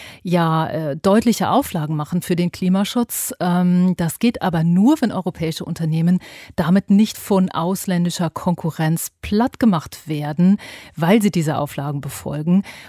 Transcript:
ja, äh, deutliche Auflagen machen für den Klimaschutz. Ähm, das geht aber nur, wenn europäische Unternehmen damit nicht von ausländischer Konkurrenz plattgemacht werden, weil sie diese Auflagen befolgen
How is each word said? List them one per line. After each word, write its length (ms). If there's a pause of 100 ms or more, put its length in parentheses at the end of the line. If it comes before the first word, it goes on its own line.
(220)
ja, 440
äh, 300
deutliche 520
Auflagen 480
machen 240
für 160
den 140
Klimaschutz. 880
Ähm, 560
das 220
geht 240
aber 220
nur, 360
wenn 120
europäische 520
Unternehmen 540 (380)
damit 340
nicht 260
von 320
ausländischer 800
Konkurrenz 840 (100)
plattgemacht 840
werden, 500 (380)
weil 260
sie 80
diese 260
Auflagen 460
befolgen 600 (240)